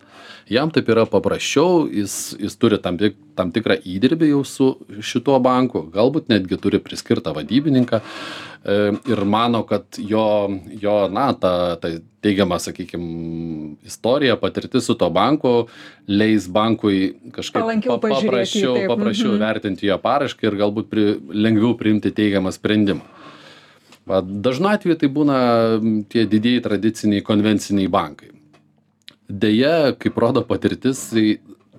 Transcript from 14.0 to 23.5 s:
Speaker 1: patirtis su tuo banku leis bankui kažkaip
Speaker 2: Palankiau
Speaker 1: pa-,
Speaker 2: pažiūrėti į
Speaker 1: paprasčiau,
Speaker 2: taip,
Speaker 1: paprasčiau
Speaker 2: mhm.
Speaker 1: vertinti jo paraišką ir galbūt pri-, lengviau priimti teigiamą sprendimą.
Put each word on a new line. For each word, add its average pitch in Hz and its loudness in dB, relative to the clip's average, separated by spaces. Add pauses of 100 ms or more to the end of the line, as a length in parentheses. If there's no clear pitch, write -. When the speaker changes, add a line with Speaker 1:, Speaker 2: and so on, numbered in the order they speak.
Speaker 1:
patirtis 98 -4
su 117 2
tuo 87 0
banku 123 2 (500)
leis 104 2
bankui 101 2 (340)
kažkaip - -4
Speaker 2:
Palankiau 226 -2
Speaker 1:
pa-, 226 -4
Speaker 2:
pažiūrėti - 0
į 220 0
Speaker 1:
paprasčiau, 196 0
Speaker 2:
taip, - -2
Speaker 1:
paprasčiau 107 0
Speaker 2:
mhm. 104 0
Speaker 1:
vertinti 107 -2
jo 90 2
paraišką 123 -2
ir 104 0
galbūt 104 -2
pri-, 104 4 (240)
lengviau 110 2
priimti 107 0
teigiamą 98 0
sprendimą. 104 0 (1000)